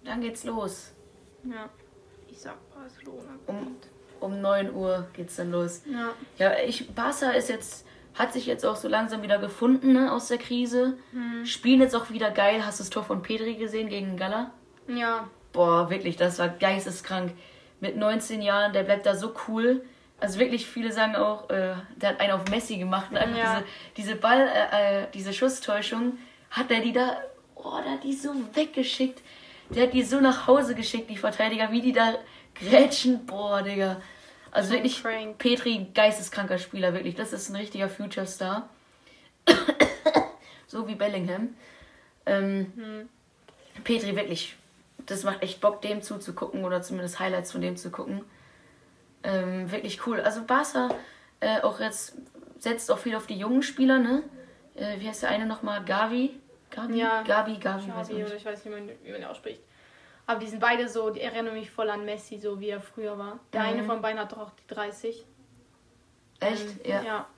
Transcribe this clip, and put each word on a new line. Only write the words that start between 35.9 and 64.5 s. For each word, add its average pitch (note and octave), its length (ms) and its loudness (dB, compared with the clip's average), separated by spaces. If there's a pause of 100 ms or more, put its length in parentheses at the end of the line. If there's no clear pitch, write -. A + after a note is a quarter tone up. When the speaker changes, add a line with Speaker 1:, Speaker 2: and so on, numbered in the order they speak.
Speaker 1:
geisteskranker G#3 680 4
Spieler, F3+ 340 0
wirklich. F3+ 240 -4
Das A3 160 -6
ist G3 160 -8
ein G3 80 -8
richtiger G3+ 320 -4
Future-Star. G3 800 -6 (800)
<coughs> E4 40 10 (1160)
So G#3+ 200 -6
wie G#3+ 60 -8
Bellingham. G3 600 -2 (720)
Ähm, G3 500 0
Speaker 2:
Hm. G#3+ 320 -14 (760)
Speaker 1:
Petri, G3+ 320 0
wirklich, - 400 -4 (500)
das F#3+ 180 -6
macht G3 180 -2
echt F#3+ 180 -6
Bock, G#3 220 2
dem G#3 200 -4
zuzugucken F#3+ 600 -8
oder F3+ 180 -2
zumindest F3+ 360 -6
Highlights F#3 340 -2
von F3+ 80 -4
dem F3+ 160 -4
zu F3+ 140 -10
gucken. G3 340 -8 (1000)
Ähm, F#3 460 -2
wirklich - 360 -6
cool. A#3 140 -2
Also G#3+ 240 0
Barca, C4 440 2 (520)
äh, G#3+ 200 2
auch G#3 200 0
jetzt - 340 -6 (440)
setzt A#3 320 -2
auch - 80 4
viel A3+ 180 -4
auf G#3+ 100 -8
die G3+ 100 -8
jungen A#3+ 260 2
Spieler, C4 360 4
ne? B3+ 240 4 (520)
Äh, G#3 260 -6
wie G#3+ 80 -8
heißt G#3+ 140 -8
der - 80 0
eine G#3+ 160 0
nochmal? G#3 380 -4
Gavi? A3 560 0 (300)
Gavi? A3+ 280 -4
Speaker 2:
Ja. A3+ 240 2
Speaker 1:
Gavi, G#3+ 360 2
Gavi, G3 300 -4
weiß F#3 200 -8
Speaker 2:
Gavi, G#3+ 60 -8
Speaker 1:
man G#3 80 -4
Speaker 2:
oder G#3 80 -6
Speaker 1:
nicht. G#3 100 -10
Speaker 2:
ich - 40 -20
weiß G#3 200 -10
nicht, G#3 100 -12
wie G#3 60 -12
man, G3+ 80 -14 (160)
wie - 80 -16
man - 80 -12
den - 100 -14
ausspricht. - 300 -12 (680)
Aber A3+ 140 -2
die A3 80 -8
sind G#3+ 120 -10
beide A#3+ 280 2
so, A3 220 -2
die G3+ 100 -8
erinnern A3+ 340 -4
mich G#3+ 160 -10
voll G#3+ 200 -2
an G#3 140 -6
Messi, G#3 360 -10
so G3+ 200 -6
wie G#3 100 -4
er G3+ 100 -8
früher G#3 380 -10
war. G#3 200 -12 (140)
Der A3 100 0
Speaker 1:
Mhm. G#3+ 60 2
Speaker 2:
eine A3+ 160 -2
von A3 180 -2
beiden A3 160 -2
hat G#3 140 -8
doch - 60 -14
auch G#3 120 -14